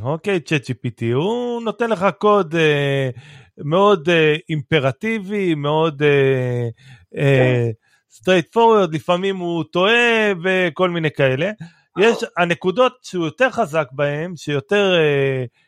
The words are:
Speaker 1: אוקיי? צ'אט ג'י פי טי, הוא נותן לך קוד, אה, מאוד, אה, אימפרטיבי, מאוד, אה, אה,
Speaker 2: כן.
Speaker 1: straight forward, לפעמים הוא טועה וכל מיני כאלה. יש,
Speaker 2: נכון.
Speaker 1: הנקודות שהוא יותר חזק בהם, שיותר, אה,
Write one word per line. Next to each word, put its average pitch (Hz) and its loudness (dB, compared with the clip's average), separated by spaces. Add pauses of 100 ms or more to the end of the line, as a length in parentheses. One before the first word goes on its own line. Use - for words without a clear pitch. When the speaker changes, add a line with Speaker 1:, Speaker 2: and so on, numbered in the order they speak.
Speaker 1:
אוקיי? 165 -4
צ'אט 151 -4
ג'י 131 -6
פי 123 -6
טי, 117 -4
הוא 233 -4
נותן 226 -4
לך 196 -2 (140)
קוד, 196 2
אה, 143 0 (480)
מאוד, 175 2
אה, 156 4 (140)
אימפרטיבי, 180 -2
מאוד, 147 -2
אה, 131 2 (500)
אה, 127 2
Speaker 2:
כן. - - (520)
Speaker 1:
straight 185 0
forward, 220 4
לפעמים 180 -2
הוא 170 -4
טועה 220 2 (120)
וכל 185 0
מיני 165 -2
כאלה. 143 0 (480)
יש, 220 4
Speaker 2:
נכון. 226 -8 (100)
Speaker 1:
הנקודות 180 0
שהוא 175 -6
יותר 247 0
חזק 160 -2
בהם, 147 -4
שיותר, 180 0
אה, 139 0 (220)